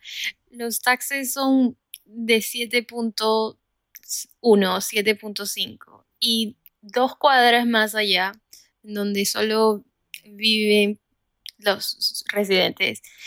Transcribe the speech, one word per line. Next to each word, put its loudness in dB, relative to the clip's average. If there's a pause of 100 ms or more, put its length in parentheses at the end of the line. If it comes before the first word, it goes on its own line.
(480)
Los -8
taxes -2
son 2 (280)
de 0
siete -4
punto -2 (840)
uno, 4
siete -2
punto -10
cinco, -12 (140)
y -2 (240)
dos -2
cuadras 6
más 0
allá, 0 (500)
donde -2
solo 0 (400)
viven 2 (580)
los -4
residentes, -2 (260)